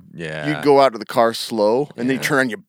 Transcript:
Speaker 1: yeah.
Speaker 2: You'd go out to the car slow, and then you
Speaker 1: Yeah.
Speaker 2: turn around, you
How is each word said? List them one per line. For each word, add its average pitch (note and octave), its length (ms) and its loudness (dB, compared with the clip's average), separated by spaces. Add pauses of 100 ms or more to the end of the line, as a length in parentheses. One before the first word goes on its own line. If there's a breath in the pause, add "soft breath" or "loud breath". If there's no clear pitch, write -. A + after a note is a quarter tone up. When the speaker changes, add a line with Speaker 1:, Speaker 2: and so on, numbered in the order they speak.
(160)
Speaker 1:
yeah. D#2 320 -8
Speaker 2:
You'd D2+ 160 -6
go C#3 160 6
out C3 140 4
to A2+ 60 -10
the G2 60 -12
car A#2 280 2
slow, A2+ 640 0
and A#2+ 140 -4
then C3+ 60 0
you - 0 -
Speaker 1:
Yeah. C3+ 60 -6
Speaker 2:
turn D3 180 0
around, B2+ 100 0
you G#2 200 -10